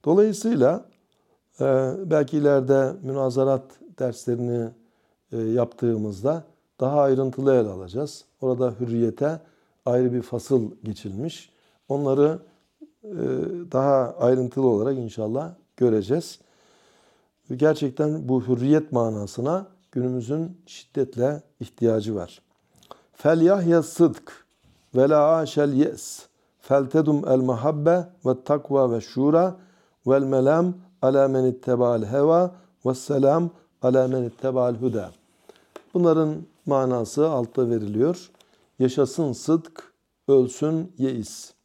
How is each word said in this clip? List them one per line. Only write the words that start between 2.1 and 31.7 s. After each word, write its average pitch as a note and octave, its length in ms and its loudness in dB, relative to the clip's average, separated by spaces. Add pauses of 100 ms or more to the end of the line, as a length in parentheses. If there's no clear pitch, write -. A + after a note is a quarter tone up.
ileride C3+ 560 2 (100)
münazarat C3+ 600 0 (360)
derslerini, A#2+ 720 -4 (640)
e, A2+ 60 -6
yaptığımızda A#2 1040 -2 (360)
daha C#3 200 0
ayrıntılı C3+ 540 2
ele A2+ 140 4
alacağız. F#2+ 560 -10 (160)
Orada B2+ 400 -2
hürriyete A#2 600 -2 (460)
ayrı B2 260 2
bir A#2+ 100 -4
fasıl A#2+ 480 -2 (140)
geçilmiş. G#2+ 680 -10 (360)
Onları, C#3+ 500 2 (680)
e, G3+ 120 -14 (560)
daha C3 460 0
ayrıntılı B2+ 480 0
olarak B2 320 0
inşallah A#2 560 -6 (220)
göreceğiz. A#2 640 0 (1160)
Gerçekten D3+ 720 0
bu B2+ 140 2
hürriyet C#3 500 2
manasına A#2+ 760 -2 (260)
günümüzün B2+ 760 -6
şiddetle C3+ 760 -4 (180)
ihtiyacı A2 540 -2
var. - 280 -10 (680)
"Fel E3 280 2
yahya E3+ 420 4
sıdk - 600 0 (500)
ve C3+ 140 6
la D3+ 280 4
aşel D3 360 0
yes. - 540 -2 (340)
Fel C3+ 260 0
tedum D3 420 0
el C3 120 4
mahabbe D3 680 0 (180)
ve B2+ 180 -2
takva C#3 480 0
ve A2+ 80 -2
şura E3 560 0 (500)
vel C3+ 160 4
melam C#3+ 520 2 (280)
ala C3+ 260 4
men C3 160 0
itteba'al B2 600 0